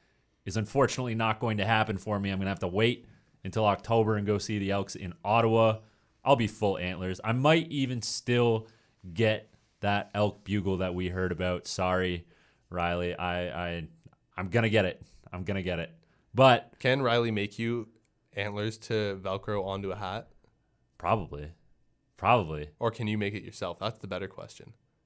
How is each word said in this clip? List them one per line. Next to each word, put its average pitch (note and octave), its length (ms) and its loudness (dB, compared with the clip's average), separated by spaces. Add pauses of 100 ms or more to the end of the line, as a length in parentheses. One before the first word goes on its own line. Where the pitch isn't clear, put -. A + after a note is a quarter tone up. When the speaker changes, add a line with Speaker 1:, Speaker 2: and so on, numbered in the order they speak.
(440)
Speaker 1:
is F#2+ 140 -6
unfortunately B2+ 560 0
not A2 260 0
going A2 180 0
to G2 80 0
happen A2 320 2
for G#2 220 -2
me. G2 120 -2
I'm F#2+ 80 -2
gonna G2 100 -2
have G2 100 -4
to F#2+ 80 -2
wait A2+ 400 0 (360)
until G#2+ 220 0
October G#2+ 500 2
and G#2 100 -2
go G#2 120 2
see G#2 220 -4
the G2 120 0
Elks G2 240 -2
in F2 180 -10 (100)
Ottawa. A2+ 540 4 (460)
I'll C#3 120 6
be A#2 120 2
full G2+ 300 0
antlers. F2+ 460 -4
I A2 80 0
might D#3+ 400 4
even B2+ 300 -2
still A#2 680 2 (460)
get G#2+ 400 0 (280)
that G2+ 320 0
elk G#2 300 0
bugle F#2+ 340 0
that F2+ 180 -2
we F2+ 140 -2
heard F#2 220 -2
about. F2+ 360 -4
Sorry, F#2 580 0 (440)
Riley. F2 460 -2
I, F2 520 -4
I, E2+ 200 -8 (500)
I'm F#2 120 -6
gonna A2+ 200 2
get G#2 160 4
it. - 160 -4 (300)
I'm F#2 120 -8
gonna F#2+ 200 -4
get F2 160 -2
it. E2 120 -8 (420)
But B2+ 460 6
Speaker 2:
Can C3 220 2
Riley A#2 300 2
make G#2 260 -2
you A#2 300 -4 (480)
antlers G#2 440 -4
to G#2 440 -2
Velcro G2 420 -4
onto G2 260 -4
a F2+ 40 -6
hat? G2+ 320 -8 (680)
Speaker 1:
Probably. E2 540 -2 (680)
Probably. D#2+ 520 0 (100)
Speaker 2:
Or A#2 120 0
can A2 160 -6
you G#2+ 100 -2
make G2+ 160 -2
it G2 100 -8
yourself? F2+ 360 -10
That's G#2+ 180 -6
the - 100 -12
better F#2+ 200 -6
question. - 460 -18 (320)